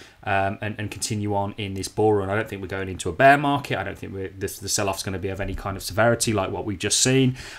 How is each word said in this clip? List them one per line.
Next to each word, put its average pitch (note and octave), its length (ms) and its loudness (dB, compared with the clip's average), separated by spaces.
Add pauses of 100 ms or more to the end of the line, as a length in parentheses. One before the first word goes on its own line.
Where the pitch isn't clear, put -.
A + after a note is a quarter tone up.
(240)
um, G2 380 0
and, G#2+ 160 -4
and G#2+ 120 -4
continue G#2 440 -2
on G2+ 240 -2
in G2 160 -6
this F#2+ 120 -4
bull G#2+ 280 4
run. G2 160 0
I G2 40 2
don't A2 140 0
think G2 140 -8
we're F#2 60 -8
going F#2+ 200 -4
into F2+ 220 -4
a - 20 -4
bear C#3 240 8
market. C#3 420 0
I F#2 60 -4
don't F#2+ 140 -8
think F#2+ 160 -12
we're, F#2+ 160 -8
this, F#2+ 280 -8
the G2 120 -8
sell-off's G2 320 -2
gonna F#2+ 160 -4
be F#2+ 100 -4
of F#2+ 100 -6
any G2 160 -4
kind F#2+ 220 -6
of F2+ 60 -10
severity A2+ 500 2
like F#2+ 180 0
what F#2 140 -6
we've G#2 140 -4
just - 220 0
seen. C3 360 4 (220)